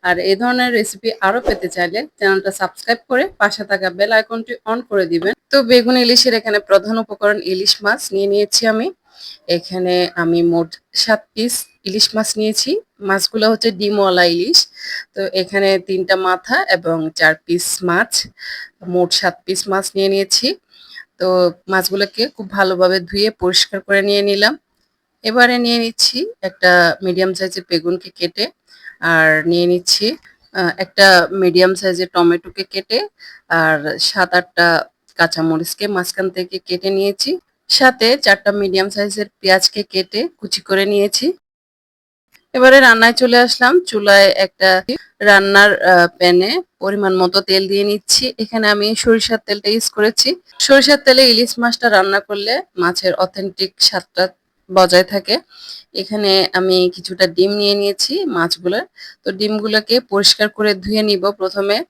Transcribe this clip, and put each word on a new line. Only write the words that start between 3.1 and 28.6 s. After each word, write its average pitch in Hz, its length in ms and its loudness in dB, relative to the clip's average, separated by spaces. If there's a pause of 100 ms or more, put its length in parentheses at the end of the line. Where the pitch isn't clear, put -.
পাশে 208 300 -2
থাকা 190 160 -2 (100)
বেল 208 200 0
আইকনটি 226 360 -4 (180)
on 233 80 -2 (100)
করে 196 220 0
দিবেন। 170 220 -2 (180)
তো 277 60 2 (120)
বেগুন 247 340 4
ইলিশের 240 360 2
এখানে 214 180 -2 (120)
প্রধান 196 340 2
উপকরণ 208 360 -2 (120)
ইলিশ 190 220 -2 (120)
মাছ 214 160 -2 (120)
নিয়ে 196 200 -2
নিয়েছি 208 280 0 (120)
আমি। 226 140 -2 (680)
এখানে 180 380 -4 (260)
আমি 170 180 0 (140)
মোট 170 160 -2 (340)
সাত 214 180 -2 (120)
পিস 233 200 -4 (340)
ইলিশ 202 180 -2 (100)
মাছ 214 140 -2 (100)
নিয়েছি। 214 320 -2 (380)
মাছগুলো 196 420 -2
হচ্ছে 226 180 0 (100)
ডিমওয়ালা 196 440 2 (100)
ইলিশ। 190 260 0 (560)
তো 196 60 -8 (200)
এখানে 196 280 0 (180)
তিনটা 190 280 -2 (120)
মাথা 185 300 -2 (180)
এবং 170 220 -4 (220)
চার 156 140 2 (120)
পিস 175 200 -4 (240)
মাছ, 190 220 0 (840)
মোট 180 160 0 (100)
সাত 180 160 -2 (100)
পিস 185 140 -6 (120)
মাছ 196 140 -2 (100)
নিয়ে 196 180 0
নিয়েছি। 196 340 -2 (720)
তো 180 80 -2 (440)
মাছগুলোকে 196 520 -2 (120)
খুব 202 120 -12 (100)
ভালোভাবে 185 400 2 (120)
ধুয়ে 202 200 -2 (120)
পরিষ্কার 185 460 -2
করে 196 220 2
নিয়ে 202 200 2
নিলাম। 202 240 0 (680)
এবারে 240 320 2 (100)
নিয়ে 233 180 0
নিচ্ছি - 340 -2 (320)
একটা 180 220 2 (340)
মিডিয়াম 185 320 -2
সাইজের 185 320 -8
বেগুনকে 175 500 -4
কেটে, 175 260 -6 (720)